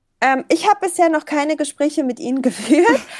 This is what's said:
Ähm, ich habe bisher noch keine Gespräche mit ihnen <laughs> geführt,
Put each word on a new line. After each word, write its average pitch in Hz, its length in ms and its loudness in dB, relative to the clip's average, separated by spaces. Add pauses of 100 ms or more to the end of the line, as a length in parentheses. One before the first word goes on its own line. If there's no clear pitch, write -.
(240)
Ähm, 262 240 0
ich 330 200 0
habe 415 140 2
bisher 349 260 2
noch 311 160 0
keine 302 320 -2
Gespräche 294 480 -2
mit 247 160 -4
ihnen 262 220 -4
<laughs> - 0 -
geführt, 311 580 2 (200)